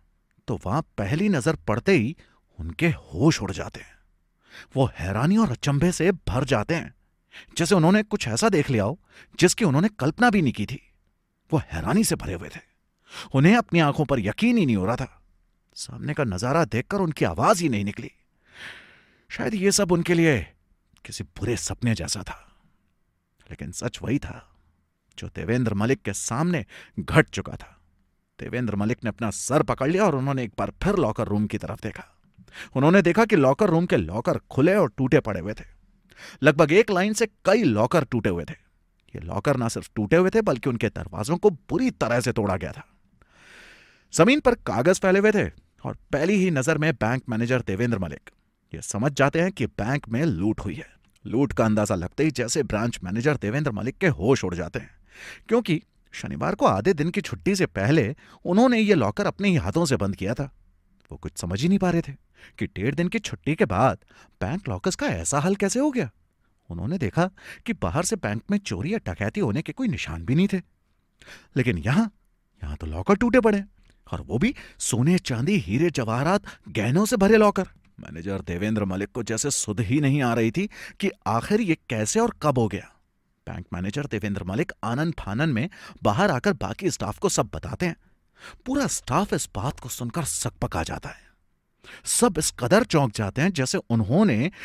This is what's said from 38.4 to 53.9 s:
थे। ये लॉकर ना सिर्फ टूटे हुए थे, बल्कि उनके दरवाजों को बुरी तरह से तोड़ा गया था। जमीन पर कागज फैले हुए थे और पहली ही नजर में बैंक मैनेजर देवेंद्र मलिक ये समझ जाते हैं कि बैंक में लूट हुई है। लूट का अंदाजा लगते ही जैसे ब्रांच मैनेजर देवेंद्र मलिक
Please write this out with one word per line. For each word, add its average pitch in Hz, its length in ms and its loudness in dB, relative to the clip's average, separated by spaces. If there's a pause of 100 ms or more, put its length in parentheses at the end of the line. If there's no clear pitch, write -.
थे। - 80 -14 (600)
ये - 60 -10
लॉकर 90 380 -2
ना 113 100 -2
सिर्फ 107 280 -6
टूटे 107 200 2
हुए 185 140 4
थे, 220 120 2
बल्कि 147 280 -2
उनके 117 180 -2
दरवाजों 104 500 -4
को 208 120 4
बुरी 196 420 -2
तरह 120 280 0
से 120 120 0
तोड़ा 101 240 0
गया 90 160 -8
था। - 160 -18 (1300)
जमीन 240 260 6
पर 247 160 2
कागज 131 440 0
फैले 190 200 2
हुए 214 120 4
थे 196 140 2 (380)
और 117 140 -8 (140)
पहली 175 240 2
ही 185 160 2
नजर 156 260 0
में 156 160 0
बैंक 120 360 -2
मैनेजर 120 320 0
देवेंद्र 110 380 -2
मलिक 78 300 -8 (440)
ये 78 80 -12
समझ 117 300 -2
जाते 139 300 2
हैं 185 100 0
कि - 140 -4
बैंक 120 440 -4
में 120 160 -2
लूट 101 340 -2
हुई 90 160 -8
है। - 120 -14 (380)
लूट 113 280 0
का 117 120 2
अंदाजा 107 300 2
लगते 90 280 -4
ही 156 80 2
जैसे 127 320 -2
ब्रांच 113 400 -4
मैनेजर 117 340 0
देवेंद्र 131 340 -2
मलिक 104 260 -6